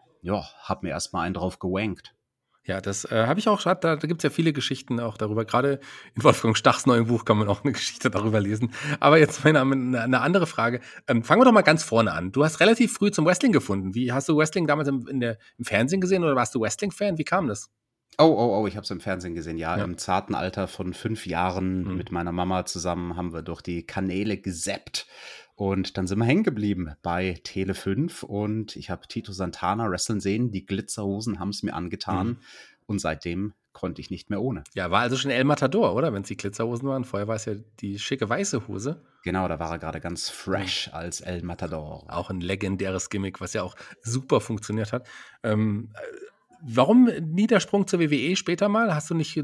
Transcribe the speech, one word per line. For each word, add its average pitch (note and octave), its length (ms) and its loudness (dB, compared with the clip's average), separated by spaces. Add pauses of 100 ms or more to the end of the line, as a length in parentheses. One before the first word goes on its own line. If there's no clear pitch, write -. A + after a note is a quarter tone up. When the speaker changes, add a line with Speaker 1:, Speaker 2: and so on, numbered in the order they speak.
(220)
Speaker 1:
ja, F#2 220 -2 (180)
hab - 220 -4
mir F2 60 -4
erstmal E2+ 360 -4
einen F#2 80 -2
drauf F2+ 240 -4
gewankt. F#2+ 560 -4 (500)
Speaker 2:
Ja, F#2+ 180 -4
das, G2 240 -4
äh, A2+ 200 2
habe D#3+ 140 2
ich A3 80 0
auch, G#3 160 2
hat, F3+ 180 2
da, D#3+ 140 2
da D3+ 100 -4
gibt's E3 180 -2
ja D3+ 40 2
viele D#3+ 240 2
Geschichten C3 480 -4
auch A#2 160 -4
darüber. A2 300 -2
Gerade C#3 340 2 (340)
in A2+ 80 -2
Wolfgang A#2 320 6
Stachs - 300 4
neuem A#2 220 6
Buch A2+ 180 2
kann G#2+ 140 4
man G#2 100 2
auch G2+ 160 -2
eine C#3 80 2
Geschichte - 380 -4
darüber G#2+ 300 2
lesen. A2 340 -2 (260)
Aber D3 180 8
jetzt D3+ 240 4
meine, D#3 200 6
eine, B2+ 400 0
eine B2 180 2
andere E3 260 4
Frage. A#2+ 340 0 (260)
Ähm, A#2 180 2
fangen F3+ 160 6
wir B3+ 60 10
doch B3 60 10
mal G#3+ 100 8
ganz D#3+ 200 4
vorne A2+ 300 4
an. E2+ 180 -4
Du C3+ 140 4
hast D#3+ 160 0
relativ A3+ 320 6
früh G3+ 180 2
zum - 140 2
Wrestling F3+ 280 4
gefunden. G2 420 2
Wie, A#2+ 180 0
hast C3+ 160 0
du D#3 80 4
Wrestling D#3 300 2
damals D3 220 2
im, C3 200 -2
in C3+ 120 -4
der, A#2 180 -2 (180)
im A#2+ 80 -10
Fernsehen C3+ 380 2
gesehen F#3 200 2
oder D3 140 2
warst A#2+ 180 2
du B2 60 0
Wrestling-Fan? F#3 560 -2
Wie D#3 80 -4
kam F3 240 0
das? G2+ 220 -6 (480)
Speaker 1:
Oh, D3 60 8
oh, A#2 360 4
oh, G#2+ 60 2
ich F#2 100 -4
hab's G#2 140 -10
im F2+ 100 -6
Fernsehen F2+ 340 -4
gesehen, E2 220 -6
ja. E2 220 -2
Speaker 2:
Ja. G2+ 60 -2
Speaker 1:
Im F2 120 -4
zarten F#2+ 380 -2
Alter F#2 340 -2
von F#2 240 -8
fünf A2 320 -6
Jahren F#2 600 -2
Speaker 2:
Mhm. F2+ 120 -4
Speaker 1:
mit F2 160 -6
meiner F2 200 -4
Mama F2+ 340 -2
zusammen F2 500 -4
haben F2+ 160 -6
wir E2 80 -8
durch D#2+ 220 -10
die E2+ 240 -8
Kanäle G2 500 -2
gesappt. - 720 -8 (480)
Und G2 440 -2
dann F#2+ 80 -2
sind G2 140 -2
wir A#2 40 2
hängen C3+ 200 4
geblieben G2+ 580 -2
bei F2+ 400 -2
Tele F#2+ 320 -4
fünf A2 480 -4
und G#2+ 540 -4
ich - 140 -12
hab - 180 -8
Tito G#2+ 240 -10
Santana F#2 580 -2
wrestlen F#2+ 300 -2
sehen, A2 320 0
die F#2+ 120 -6
Glitzerhosen G2+ 760 -4
haben's G2+ 240 -6
mir - 100 -4
angetan F2+ 540 -4
Speaker 2:
Mhm. A#2+ 80 -4 (500)
Speaker 1:
und G2+ 140 -2
seitdem F2 540 -4 (180)
konnte F2 280 -8
ich - 80 -14
nicht - 220 -10
mehr G2+ 100 -4
ohne. A2 220 -4 (120)
Speaker 2:
Ja, F2+ 180 -2
war G2+ 80 4
also B2 160 0
schon C3 160 -2
El B2 100 2
Matador, C#3+ 540 2
oder? C#3+ 160 0
Wenn's G2 160 -6
die G2+ 80 -8
Glitzerhosen A#2 520 -4
waren. C3+ 160 -4
Vorher G2+ 220 -4
war's A2 200 -4
ja A2 80 -4 (260)
die G2+ 180 -6
schicke A#2 300 -4
weiße C3+ 400 -2
Hose. G#2+ 340 -8 (220)
Speaker 1:
Genau, F#2 240 0
da E2 100 -4
war E2 140 -4
er E2 80 -6
gerade D#2+ 200 -8
ganz E2+ 280 -8
fresh F#2 600 -4
Speaker 2:
Mhm. - 60 -16
Speaker 1:
als E2+ 280 -8
El F2 200 -6
Matador. D#2+ 640 -8
Speaker 2:
Auch F2 220 -6
ein F#2 100 -6
legendäres F#2+ 720 -4
Gimmick, G2 300 -4
was F#2+ 120 -8
ja G2+ 120 -2
auch F#2+ 100 -10 (260)
super B2 400 0
funktioniert G#2+ 520 -4
hat. B2 160 -6 (340)
Ähm, G#2+ 520 0
äh, - 40 -16 (640)
warum D#3 440 6 (140)
Niedersprung G3 680 2
zur F#3 100 0
W D#3+ 120 2
W C#3+ 200 2
E F#3+ 60 0
später F3 320 0
mal? G#3 260 2
Hast D3+ 160 -4
du E3 60 0
nicht D#3 280 -2